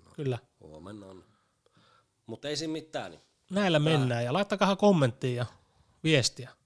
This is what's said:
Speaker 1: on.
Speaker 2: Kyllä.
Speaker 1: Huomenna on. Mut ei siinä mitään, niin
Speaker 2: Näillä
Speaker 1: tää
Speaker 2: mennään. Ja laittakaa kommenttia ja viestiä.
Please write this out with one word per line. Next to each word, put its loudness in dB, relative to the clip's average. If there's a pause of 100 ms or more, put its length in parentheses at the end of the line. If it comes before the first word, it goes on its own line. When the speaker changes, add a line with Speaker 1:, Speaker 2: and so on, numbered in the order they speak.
Speaker 1:
on. -20
Speaker 2:
Kyllä. -6 (220)
Speaker 1:
Huomenna -20
on. -20 (1000)
Mut -16
ei -6
siinä -6
mitään, -10
niin -20 (300)
Speaker 2:
Näillä 2
Speaker 1:
tää 0
Speaker 2:
mennään. 0
Ja -4
laittakaa 0
kommenttia 4
ja -4 (580)
viestiä. 2 (160)